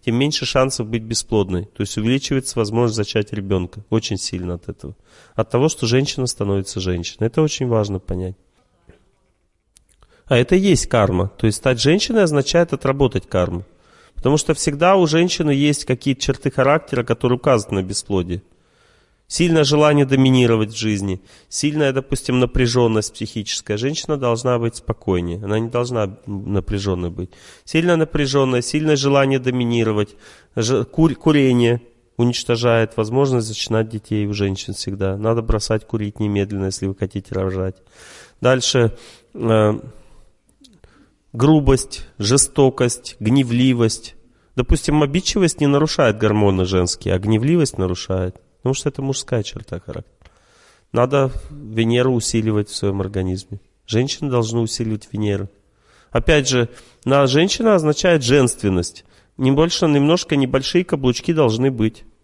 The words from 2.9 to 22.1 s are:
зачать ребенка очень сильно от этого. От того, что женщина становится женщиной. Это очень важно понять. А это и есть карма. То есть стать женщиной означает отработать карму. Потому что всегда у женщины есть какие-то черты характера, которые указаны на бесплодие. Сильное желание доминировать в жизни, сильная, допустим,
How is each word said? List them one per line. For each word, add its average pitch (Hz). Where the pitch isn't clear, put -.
зачать 107
ребенка 98
очень 110
сильно 90
от -
этого. -
От -
того, 135
что 131
женщина 131
становится 98
женщиной. 92
Это 117
очень 147
важно 104
понять. 92
А 131
это 127
и 185
есть 190
карма. 98
То -
есть 107
стать 127
женщиной 208
означает 165
отработать 135
карму. 90
Потому 139
что 151
всегда 165
у 180
женщины 160
есть 143
какие-то 131
черты -
характера, 135
которые 123
указаны 110
на 92
бесплодие. 92
Сильное 165
желание 147
доминировать 127
в 110
жизни, 98
сильная, 147
допустим, 131